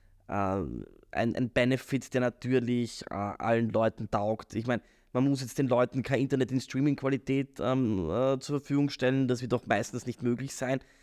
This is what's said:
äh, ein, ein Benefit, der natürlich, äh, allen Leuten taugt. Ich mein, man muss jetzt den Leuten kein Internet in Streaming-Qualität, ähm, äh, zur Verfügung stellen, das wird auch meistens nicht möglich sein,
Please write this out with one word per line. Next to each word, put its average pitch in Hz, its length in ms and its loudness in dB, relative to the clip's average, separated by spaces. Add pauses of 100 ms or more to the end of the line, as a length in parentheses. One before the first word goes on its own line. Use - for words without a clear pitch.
(280)
äh, - 40 -10
ein, 92 1000 -2
ein 123 160 -2
Benefit, 127 640 0
der 127 60 2
natürlich, 123 920 0
äh, - 40 -10
allen 110 560 0
Leuten 110 380 0
taugt. 110 460 -2
Ich 113 140 -4
mein, 117 140 -2 (300)
man 127 120 2
muss 139 160 2
jetzt 123 180 -8
den 139 80 2
Leuten 123 380 2
kein 131 160 0
Internet 131 320 2
in 131 80 2
Streaming-Qualität, 135 960 0
ähm, 110 500 0
äh, 131 300 2
zur 143 220 -4
Verfügung 143 280 0
stellen, 131 380 0
das 120 160 0
wird 120 100 -4
auch 123 140 0
meistens 113 400 -2
nicht 123 160 -8
möglich 123 320 -2
sein, 131 260 -2 (220)